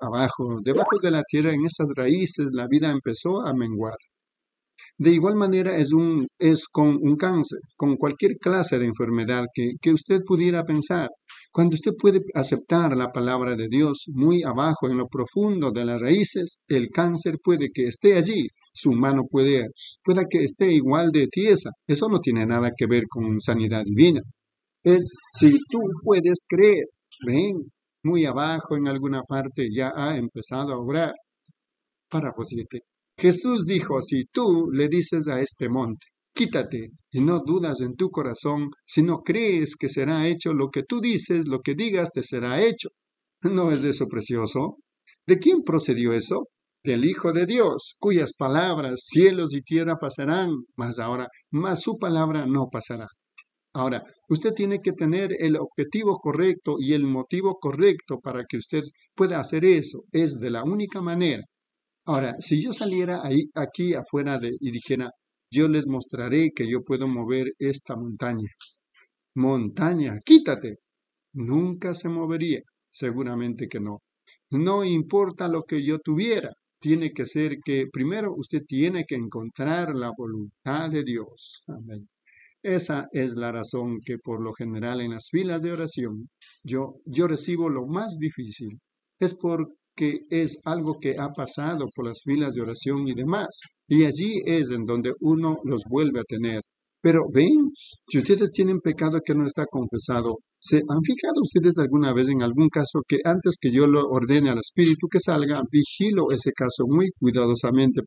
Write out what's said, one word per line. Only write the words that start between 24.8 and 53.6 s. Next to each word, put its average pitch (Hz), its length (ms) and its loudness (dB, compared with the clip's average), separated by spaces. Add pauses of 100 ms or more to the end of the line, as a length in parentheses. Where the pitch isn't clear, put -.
Es 180 300 4 (200)
si - 180 8
tú 277 280 2 (260)
puedes 180 420 4
creer. 190 380 6 (400)
Ven, 160 300 0 (480)
muy 165 220 2
abajo 151 520 -2
en 143 100 0
alguna 135 400 -2
parte 135 460 -4
ya 131 200 -2
ha 147 240 -4
empezado 127 560 -6
a 123 60 -6
obrar. 147 340 -2 (960)
Párrafo 135 360 -6
siete. 117 360 -10 (360)
Jesús 180 480 2
dijo, 151 360 -2
"Si 131 300 -2
tú 170 400 2
le 139 160 0
dices 165 400 0
a 131 140 -2
este 131 260 -4
monte, 117 400 -4 (260)
'Quítate,' 123 580 -2 (200)
y 127 80 -2
no 160 260 2
dudas 156 360 0
en 123 140 -6
tu 185 140 -2
corazón, 147 600 -4 (160)
sino 165 380 0
crees 175 520 0
que 139 140 -6
será 151 380 0
hecho 170 260 -2
lo 139 160 0
que 147 140 -4
tú 240 180 -4
dices, 180 440 0
lo 131 140 -2
que 143 160 -4
digas 185 360 -2
te 127 120 -6
será 123 380 -4
hecho". - 260 0 (540)
¿No 180 320 2
es 135 100 0
eso 139 240 0
precioso? 117 720 -4 (500)
¿De 185 100 6
quién 330 280 4
procedió 120 480 0
eso? 147 340 -4 (340)
Del 120 220 0
Hijo 170 300 0
de 175 120 0
Dios, 196 540 0
cuyas 175 320 2
palabras, 147 720 -2
cielos 175 500 4
y 139 100 -6
tierra 165 360 -2
pasarán, 160 520 -2 (260)
mas 120 200 -6
ahora, 120 300 -6 (240)
mas 170 300 -2
su - 160 -4
palabra 160 480 -2
no 131 260 0
pasará. 113 360 -10 (680)